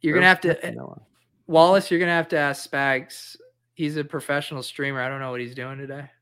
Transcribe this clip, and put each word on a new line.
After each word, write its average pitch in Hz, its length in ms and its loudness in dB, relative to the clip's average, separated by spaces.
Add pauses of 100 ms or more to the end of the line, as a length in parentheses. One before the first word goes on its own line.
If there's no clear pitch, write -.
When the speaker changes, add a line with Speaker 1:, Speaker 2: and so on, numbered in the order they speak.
Speaker 1:
You're 156 140 0
gonna 180 120 6
Speaker 2:
Or - 20 10
Speaker 1:
have 185 140 6
to, 170 120 2
Speaker 2:
Fant - 200 -8
Noah. - 260 -14 (460)
Speaker 1:
Wallace, 180 440 6
you're 170 100 2
gonna 175 120 2
have 165 160 0
to 165 100 0
ask 143 320 -2
Spags. 139 680 -4 (380)
He's 151 220 -4
a 147 80 -4
professional 143 580 -6
streamer. 139 380 -6
I 127 80 -4
don't 135 120 -8
know 131 100 -8
what 123 100 -8
he's 123 140 -10
doing 131 240 -12
today. 139 320 -14 (120)